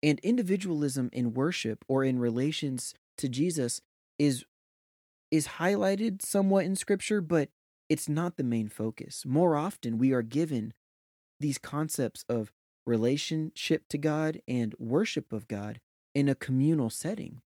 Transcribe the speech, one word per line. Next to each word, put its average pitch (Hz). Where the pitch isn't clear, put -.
And 147
individualism 180
in 120
worship 127
or 135
in 127
relations 127
to 139
Jesus 135
is, 139
is 156
highlighted 196
somewhat 196
in 190
Scripture, 208
but 156
it's 156
not 165
the 139
main 117
focus. -
More 156
often, 117
we 131
are 123
given 120
these 143
concepts 147
of 113
relationship 147
to 151
God 156
and 117
worship 143
of 107
God 107
in 139
a 135
communal 135
setting. -